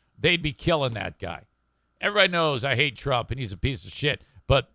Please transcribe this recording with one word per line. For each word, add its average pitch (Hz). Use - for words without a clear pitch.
they'd 175
be 151
killing 147
that 95
guy. 82
Everybody 202
knows 151
I 139
hate 127
Trump 123
and 131
he's 107
a 95
piece 123
of 95
shit, 143
but 135